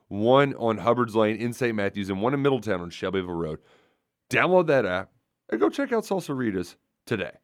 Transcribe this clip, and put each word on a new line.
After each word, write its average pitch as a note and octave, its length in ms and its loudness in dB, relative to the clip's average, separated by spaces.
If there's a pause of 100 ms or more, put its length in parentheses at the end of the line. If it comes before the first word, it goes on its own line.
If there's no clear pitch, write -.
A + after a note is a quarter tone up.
one B2+ 460 4
on A2+ 240 0
Hubbard's A#2+ 360 2
Lane A2 220 4
in A#2+ 160 -4
Saint A#2 220 -2
Matthews G2+ 340 -2
and G2 120 -4
one B2+ 120 0
in C#3 80 -2
Middletown A2 400 0
on F2 80 -10
Shelbyville F#2 460 -4
Road. D#2+ 240 -4 (720)
Download E3 360 2
that C3+ 180 2
app F#2 260 -4 (380)
and - 120 -2
go - 80 4
check C#4 240 -4
out A3 100 0
Salsaritas B2+ 720 -4 (300)
today. G2 260 -4 (120)